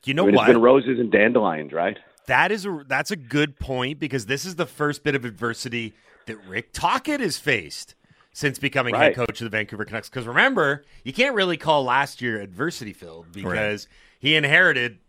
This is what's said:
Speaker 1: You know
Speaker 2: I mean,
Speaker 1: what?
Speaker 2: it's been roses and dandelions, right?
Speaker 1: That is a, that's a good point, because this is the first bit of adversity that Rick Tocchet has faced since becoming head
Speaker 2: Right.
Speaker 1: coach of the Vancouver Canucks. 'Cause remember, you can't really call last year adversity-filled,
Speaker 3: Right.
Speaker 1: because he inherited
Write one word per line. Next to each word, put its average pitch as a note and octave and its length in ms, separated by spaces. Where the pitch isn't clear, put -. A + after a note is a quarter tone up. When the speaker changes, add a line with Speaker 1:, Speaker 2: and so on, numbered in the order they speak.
Speaker 1:
You C3+ 80
know E3 100
Speaker 2:
I - 40
mean, G3+ 80
Speaker 1:
what? A#2 140
Speaker 2:
it's B2 60
been A#2 60
roses B2 380
and A#2 120
dandelions, G2+ 600
right? F2 260
Speaker 1:
That C#3+ 240
is G#3 140
a, E3 220
that's C3+ 240
a G#3+ 40
good D3 420
point, C3 420
because C3+ 260
this C3+ 200
is F3+ 120
the E3+ 80
first D3 380
bit D3 120
of B2 80
adversity A#2 720
that A2 200
Rick F#2+ 280
Tocchet C4 480
has F3+ 160
faced - 580
since C#3 260
becoming B2+ 360
head B2+ 60
Speaker 2:
Right. D3+ 140
Speaker 1:
coach A2+ 260
of A#2+ 80
the G2+ 80
Vancouver G#2+ 280
Canucks. G#2+ 240
'Cause B2 160
remember, D3 580
you C3+ 80
can't C4 220
really F#3 200
call D3+ 300
last C3 360
year A2 200
adversity-filled, F#2 840
Speaker 3:
Right. E2+ 60
Speaker 1:
because G#2+ 440
he D3 160
inherited D3 720